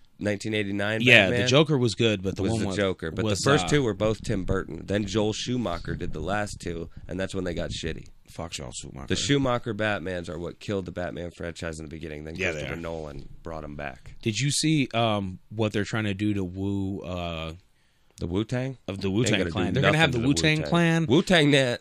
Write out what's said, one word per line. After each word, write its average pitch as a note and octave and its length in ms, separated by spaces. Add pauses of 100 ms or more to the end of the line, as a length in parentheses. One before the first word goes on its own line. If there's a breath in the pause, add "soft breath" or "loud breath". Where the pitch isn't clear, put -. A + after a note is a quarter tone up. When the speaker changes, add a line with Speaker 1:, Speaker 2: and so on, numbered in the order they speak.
(180)
Speaker 1:
nineteen G#2 360
eighty-nine G#2 480
Speaker 2:
Yeah, A#2+ 240
Speaker 1:
Batman A#2+ 160
Speaker 2:
the B2 40
Joker D3 320
was A#2+ 160
good, G#2+ 300
but F#2+ 100
the G2+ 80
Speaker 1:
was F#2+ 80
Speaker 2:
one A2+ 120
Speaker 1:
the G2+ 40
Speaker 2:
with, F#2+ 100
Speaker 1:
Joker. F#2 360
But - 100
the A2 60
Speaker 2:
was, G2 160
Speaker 1:
first C#3 220
Speaker 2:
uh, - 20
Speaker 1:
two D3 160
were G#2+ 100
both A2 300
Tim G2+ 200
Burton. F#2 420
Then G2 200
Joel G#2 260
Schumacher G2 600
did E2+ 180
the D#2+ 80
last G2+ 400
two, E2+ 300 (160 loud breath)
and F2+ 140
that's F#2+ 120
when F#2 120
they F2 100
got D#2+ 160
shitty. D#2+ 380 (220)
Speaker 2:
Fuck E2 220
Joel B1+ 200
Schumacher. - 360
Speaker 1:
The - 80
Schumacher B2 580
Batmans F#2 540
are E2 100
what E2+ 220
killed G2 260
the F2 60
Batman E2+ 380
franchise E2 480
in D#2+ 60
the D2 60
beginning. D2+ 340
Then D#2+ 120
Speaker 2:
Yeah, F#2 160
they D2+ 80
Speaker 1:
Christopher C2+ 180
Speaker 2:
are. E2+ 40
Speaker 1:
Nolan D#2 460 (140)
brought D#2+ 220
'em D2 120
back. C#2+ 460
Speaker 2:
Did G#2+ 160
you C#3+ 120
see, D3+ 440
um, G#2 440 (120)
what G#2+ 220
they're G2+ 120
trying A2 200
to G2+ 100
do G#2 200
to G2 100
woo, G2 560
uh, E2 540 (640)
Speaker 1:
The F2 80
Wu-Tang? B2 500 (120)
Speaker 2:
of G2 100
the G2 40
Speaker 1:
They G2 60
Speaker 2:
Wu-Tang G#2+ 300
Speaker 1:
gotta F#2 80
do E2+ 60
Speaker 2:
Clan? G#2 220
They're C3+ 80
gonna G2 160
have D#3+ 120
Speaker 1:
nothing A#2+ 120
Speaker 2:
the C#3 120
Speaker 1:
to - 80
the D#3+ 60
Speaker 2:
Wu-Tang D#3 100
Speaker 1:
Wu-Tang. - 120
Speaker 2:
Clan E3 360
Speaker 1:
Wu-Tang D#3 440
na-, C3 300